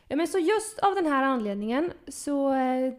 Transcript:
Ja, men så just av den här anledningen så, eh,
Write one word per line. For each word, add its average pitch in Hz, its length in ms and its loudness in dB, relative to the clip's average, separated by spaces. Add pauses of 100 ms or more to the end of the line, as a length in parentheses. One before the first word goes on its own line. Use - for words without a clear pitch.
Ja, - 80 -4
men 320 120 0
så 339 120 -2
just 415 400 0
av 392 160 2
den 381 100 0
här 277 180 2
anledningen 233 680 0 (160)
så, 277 460 0
eh, 262 460 0